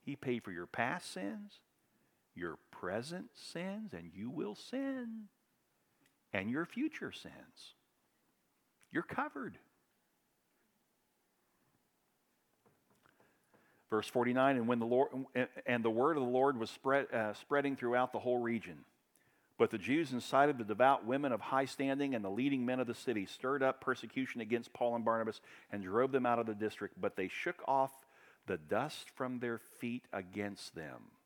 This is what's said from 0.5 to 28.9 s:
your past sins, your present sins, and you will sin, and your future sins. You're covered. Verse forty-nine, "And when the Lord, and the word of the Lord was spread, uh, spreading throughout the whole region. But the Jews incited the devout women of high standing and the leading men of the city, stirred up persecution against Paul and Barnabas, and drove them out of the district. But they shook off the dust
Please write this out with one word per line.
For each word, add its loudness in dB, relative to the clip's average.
your -6
past -4
sins, -10
your -6
present -6
sins, -10
and -12
you -8
will -6
sin, -8
and -2
your -2
future -6
sins. -18
You're -2
covered. -6
Verse 2
forty-nine, 4
"And 0
when 2
the 0
Lord, 2
and 2
the 6
word 4
of 2
the 0
Lord 4
was -4
spread, 0
uh, 0
spreading 0
throughout 2
the -2
whole 0
region. -4
But 8
the -2
Jews 2
incited 6
the -2
devout 6
women 0
of -2
high 2
standing 0
and 0
the -2
leading 0
men 0
of 0
the -2
city, -2
stirred -2
up 2
persecution -4
against -2
Paul 0
and -2
Barnabas, 0
and -6
drove 2
them 2
out 6
of 0
the -2
district. -4
But 0
they 0
shook -6
off 0
the -2
dust -2